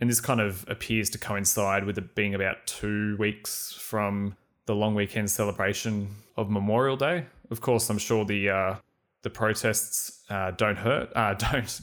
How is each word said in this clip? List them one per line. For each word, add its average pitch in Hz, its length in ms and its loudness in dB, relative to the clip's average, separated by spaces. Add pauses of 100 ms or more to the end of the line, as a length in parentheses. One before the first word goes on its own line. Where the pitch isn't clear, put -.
And 120 100 4
this 117 100 2
kind 120 200 2
of 98 280 0
appears 107 420 -2
to - 80 -6
coincide 98 680 2
with 98 120 -2
it 92 200 -8
being 101 180 2
about 98 320 -2
two 104 520 -2
weeks - 600 -4
from 101 560 -2 (300)
the 110 80 0
long 107 200 4
weekend 104 360 0
celebration 101 800 0 (280)
of 107 140 -2
Memorial 110 460 2
Day. 147 280 0 (260)
Of 117 120 -6
course, 117 260 2
I'm 107 80 2
sure 107 280 2
the, 101 260 2
uh, 95 260 2 (460)
the 113 80 -4
protests, - 1000 -2
uh, 95 220 -2
don't 101 260 2
hurt, 120 400 0
uh, 107 180 2
<laughs> 98 40 -4
don't, - 440 -2